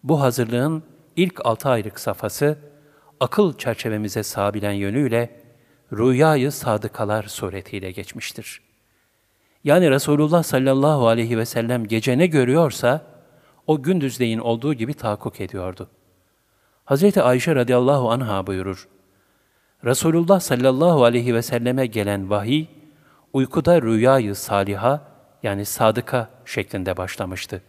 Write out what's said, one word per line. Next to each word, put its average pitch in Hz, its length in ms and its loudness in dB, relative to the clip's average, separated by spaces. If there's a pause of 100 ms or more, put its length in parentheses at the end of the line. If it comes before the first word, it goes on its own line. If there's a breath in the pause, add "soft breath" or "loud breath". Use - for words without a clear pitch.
Bu 143 180 0
hazırlığın 131 600 0 (340)
ilk 175 300 -2
altı 117 220 -2
aylık 110 320 -2
safhası, 143 580 -4 (600 soft breath)
akıl 160 380 0
çerçevemize 107 640 -4
sabilen 104 500 -4
yönüyle 113 680 -2 (520 soft breath)
rüyayı 131 600 4
sadıkalar 107 720 -4
suretiyle 95 680 -10
geçmiştir. - 680 -14 (1040)
Yani 156 260 6
Resulullah 147 520 2
sallallahu 135 680 2
aleyhi 113 300 0
ve 113 80 -2
sellem 117 400 -4
gece 113 320 0
ne 175 80 4
görüyorsa, 143 800 2 (600 soft breath)
o 156 160 0
gündüzleyin 127 560 -2
olduğu 117 360 -2
gibi 120 200 -6
tahakkuk 104 460 -6
ediyordu. 92 480 -10 (960)
Hazreti 180 380 4
Ayşe 127 320 2
radıyallahu 123 560 2
anha 107 360 -2
buyurur, 95 420 -6 (960)
"Resulullah 170 560 2
sallallahu 135 640 2
aleyhi 120 300 2
ve 117 80 0
selleme 123 440 -2
gelen 101 440 -4
vahiy, 113 360 0 (680 soft breath)
uykuda 147 500 2
rüyayı 113 520 2
saliha, 101 680 0 (420)
yani 101 220 -4
sadıka 117 640 -2 (160)
şeklinde 92 520 -6
başlamıştı. 92 720 -8